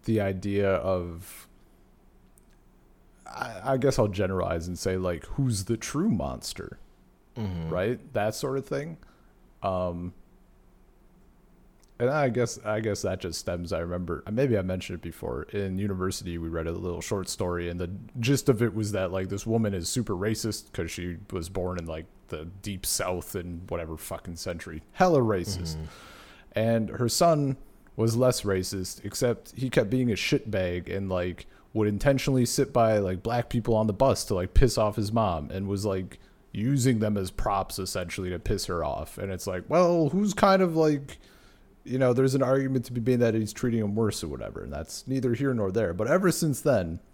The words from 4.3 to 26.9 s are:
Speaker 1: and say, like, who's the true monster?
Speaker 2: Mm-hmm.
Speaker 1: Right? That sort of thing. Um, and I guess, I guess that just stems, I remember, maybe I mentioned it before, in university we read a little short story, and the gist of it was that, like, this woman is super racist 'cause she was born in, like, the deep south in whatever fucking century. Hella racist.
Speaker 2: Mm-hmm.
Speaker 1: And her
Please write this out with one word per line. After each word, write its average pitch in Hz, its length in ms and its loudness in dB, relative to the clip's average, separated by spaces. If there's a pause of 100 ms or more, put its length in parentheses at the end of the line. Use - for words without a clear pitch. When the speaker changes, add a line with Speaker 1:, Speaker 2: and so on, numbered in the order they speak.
Speaker 1:
and 90 120 -6
say, 92 180 0
like, 90 300 -2
who's 117 400 0
the 117 100 0
true 156 320 -2
monster? - 720 -4 (580)
Speaker 2:
Mm-hmm. 90 340 -4
Speaker 1:
Right? 95 440 -2
That 107 200 0
sort 135 240 -4
of 131 80 -6
thing. 151 300 -6 (680)
Um, 90 500 -4 (1900)
and 120 100 2
I 143 220 2
guess, 117 340 0
I 107 160 0
guess 104 220 -2
that 95 180 -2
just 85 180 -6
stems, 87 360 -4
I 82 60 0
remember, 87 520 -4
maybe 123 240 2
I 95 60 2
mentioned 92 380 -4
it - 20 -18
before, 76 400 -8 (100)
in 95 260 -2
university 92 600 -2
we 82 100 -6
read 80 180 -4
a 82 60 -2
little 87 300 -6
short 95 260 -4
story, 87 400 -4
and 87 100 -6
the 87 120 -4 (280)
gist 127 300 2
of 120 140 4
it 107 120 2
was 104 180 -2
that, 98 200 -2
like, 95 160 -2
this 98 180 -6
woman 110 280 2
is 87 160 -4
super 110 260 -2
racist 107 560 -4
'cause 85 180 -4
she 87 280 -8 (120)
was 90 200 -6
born 90 280 -4
in, 85 60 -6
like, 82 220 -8 (220)
the 78 180 -8 (160)
deep 98 240 -6
south 92 500 -4
in 87 320 -6
whatever 82 300 -6
fucking 85 380 -10
century. 85 460 -8 (100)
Hella 175 280 4
racist. 90 560 0
Speaker 2:
Mm-hmm. 78 80 -8 (680)
Speaker 1:
And 113 360 2
her 120 220 -2